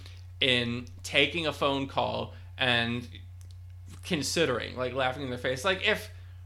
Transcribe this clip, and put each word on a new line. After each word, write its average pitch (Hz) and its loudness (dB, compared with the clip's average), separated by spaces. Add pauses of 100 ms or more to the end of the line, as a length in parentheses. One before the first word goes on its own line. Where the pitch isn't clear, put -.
(400)
in 123 4 (160)
taking 147 2
a 143 0
phone 139 2
call 117 0 (220)
and 120 4 (960)
considering, 135 2
like, 123 -2
laughing 131 2
in 127 -4
their 123 -2
face. 131 0
Like, 190 2
if, 202 2 (340)